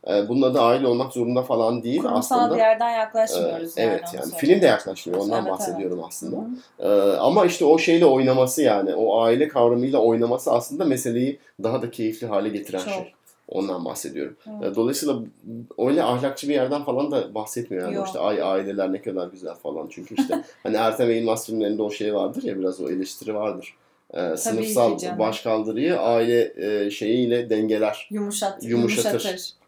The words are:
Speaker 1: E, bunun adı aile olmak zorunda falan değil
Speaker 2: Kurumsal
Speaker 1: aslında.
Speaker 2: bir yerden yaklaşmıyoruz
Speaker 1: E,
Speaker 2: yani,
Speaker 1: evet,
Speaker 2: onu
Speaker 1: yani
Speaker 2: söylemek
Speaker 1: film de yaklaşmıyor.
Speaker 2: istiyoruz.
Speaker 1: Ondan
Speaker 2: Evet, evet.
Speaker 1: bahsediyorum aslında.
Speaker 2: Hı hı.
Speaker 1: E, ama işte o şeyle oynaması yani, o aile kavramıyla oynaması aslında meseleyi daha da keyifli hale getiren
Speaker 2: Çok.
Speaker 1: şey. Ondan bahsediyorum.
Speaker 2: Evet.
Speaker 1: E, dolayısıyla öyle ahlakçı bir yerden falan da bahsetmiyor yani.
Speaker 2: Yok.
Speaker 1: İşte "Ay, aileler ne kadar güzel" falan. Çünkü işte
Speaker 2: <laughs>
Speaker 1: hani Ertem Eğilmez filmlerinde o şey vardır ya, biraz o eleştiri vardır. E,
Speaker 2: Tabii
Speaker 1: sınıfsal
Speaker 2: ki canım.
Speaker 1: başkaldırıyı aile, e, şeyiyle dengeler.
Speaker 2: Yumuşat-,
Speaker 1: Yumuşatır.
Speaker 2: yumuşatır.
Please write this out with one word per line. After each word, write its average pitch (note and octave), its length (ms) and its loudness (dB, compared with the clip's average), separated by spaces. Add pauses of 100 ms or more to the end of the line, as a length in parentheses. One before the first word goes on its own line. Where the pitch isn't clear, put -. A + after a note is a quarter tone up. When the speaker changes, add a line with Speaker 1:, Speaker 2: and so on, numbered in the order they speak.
Speaker 1:
E, G2+ 200 2
bunun C3 140 2
adı B2+ 180 4
aile B2 260 4
olmak B2 260 0
zorunda B2 300 0
falan A#2 400 0
değil B2+ 200 -2
Speaker 2:
Kurumsal B3 360 0
Speaker 1:
aslında. A#3+ 160 2
Speaker 2:
bir A#3 60 0
yerden A3 300 4
yaklaşmıyoruz A3 880 -2
Speaker 1:
E, - 40 -2
Speaker 2:
yani, - 80 4
Speaker 1:
evet, F#2 180 0
Speaker 2:
onu - 80 -12
Speaker 1:
yani - 80 -6
Speaker 2:
söylemek - 160 -8
Speaker 1:
film E3+ 220 6
de D#3+ 40 6
yaklaşmıyor. F#2+ 300 2 (240)
Speaker 2:
istiyoruz. G2+ 40 -2
Speaker 1:
Ondan A2+ 140 0
Speaker 2:
Evet, G#2 100 -2
evet. F#2 120 -4
Speaker 1:
bahsediyorum F2+ 480 -4
aslında. - 280 -8
Speaker 2:
Hı A#3 520 -10
hı. G2+ 240 4
Speaker 1:
E, - 40 2
ama F3 300 4
işte F3 180 0
o D#3 140 8
şeyle E3+ 280 4
oynaması C3 560 4
yani, G2 320 2
o G#2+ 260 2
aile A#2 280 4
kavramıyla B2 500 4
oynaması A#2 540 2
aslında C3+ 320 0
meseleyi B2+ 540 0 (240)
daha A#2+ 200 -2
da A#2+ 80 -6
keyifli A2 360 -4
hale G#2 220 0
getiren G2 300 -6
Speaker 2:
Çok. F#2+ 140 -6
Speaker 1:
şey. F#2 200 -8 (360)
Ondan F#2 360 -4
bahsediyorum. C#2+ 520 -8 (240)
Speaker 2:
Evet. G2 120 -4
Speaker 1:
E, - 20 -10
dolayısıyla B2+ 440 0 (600)
öyle C#3 240 2
ahlakçı C3 460 -2
bir D3 60 0
yerden C#3 300 0
falan C#3 260 -2
da A#2 240 -2
bahsetmiyor G#2+ 500 -6
yani. F2+ 120 -6
Speaker 2:
Yok. G2 100 -4
Speaker 1:
İşte F#2 120 -8
"Ay, G2+ 240 0
aileler G2 500 -2
ne G2+ 100 -6
kadar F2+ 260 -6
güzel" F2+ 260 -14
falan. D#2 360 -10
Çünkü - 280 -16
işte - 240 -2 (100)
Speaker 2:
<laughs> - 100 -20
Speaker 1:
hani G#2+ 140 -2
Ertem A2+ 340 2
Eğilmez A2+ 360 0
filmlerinde G#2+ 360 -2
o G#2 80 -2
şey G#2 240 -4
vardır G2 280 -2
ya, G2 160 -6
biraz F#2 220 -4
o - 100 -4
eleştiri F#2+ 440 -6
vardır. G#2 400 -6 (360)
E, - 60 -10
Speaker 2:
Tabii E2+ 220 -2
Speaker 1:
sınıfsal A2 600 0
Speaker 2:
ki - 60 -8
canım. G#2 140 -6
Speaker 1:
başkaldırıyı A2 840 -2
aile, A#2 560 2
e, G#2 340 -2
şeyiyle A#2+ 600 0
dengeler. G#2+ 600 0
Speaker 2:
Yumuşat-, - 540 -4
Speaker 1:
Yumuşatır. G#3 460 2
Speaker 2:
yumuşatır. F3+ 420 -4 (160)